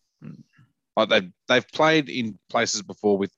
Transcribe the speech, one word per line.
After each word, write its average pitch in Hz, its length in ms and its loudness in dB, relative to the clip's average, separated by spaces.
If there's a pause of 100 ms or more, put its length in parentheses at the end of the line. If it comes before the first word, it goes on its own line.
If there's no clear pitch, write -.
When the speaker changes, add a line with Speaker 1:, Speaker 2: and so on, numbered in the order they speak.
(220)
Speaker 1:
Hmm. - 120 -16 (600)
Speaker 2:
Like, 107 120 0
they've, 98 240 0 (140)
they've 123 260 0
played 156 380 2
in 113 280 -6 (120)
places 110 320 -2
before 101 340 0
with 98 200 -2